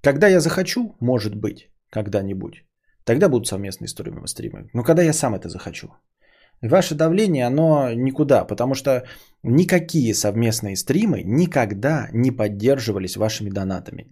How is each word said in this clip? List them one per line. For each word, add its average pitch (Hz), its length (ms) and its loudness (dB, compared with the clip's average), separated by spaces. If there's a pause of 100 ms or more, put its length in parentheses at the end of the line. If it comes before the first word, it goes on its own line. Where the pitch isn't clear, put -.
Когда 143 280 4
я 185 120 8
захочу, 185 600 -2
может 110 360 0
быть, 104 340 -8 (200)
когда-нибудь, 98 760 -6 (400)
тогда 151 240 4
будут 123 180 2
совместные 98 420 -8
стримы, - 380 -12
стримы. - 480 -12
Но 117 80 -2
когда 165 200 4
я 160 100 4
сам 123 240 -2
это 87 120 -10
захочу. - 400 -12 (760)
Ваше 160 340 2
давление, 160 500 2
оно 143 480 2
никуда, 131 500 2
потому 120 300 -2
что 131 300 -2 (400)
никакие 160 680 2
совместные 107 600 -2
стримы 147 500 0
никогда 123 880 0
не 127 200 2
поддерживались 107 840 -2
вашими 107 340 -4
донатами. 95 600 -6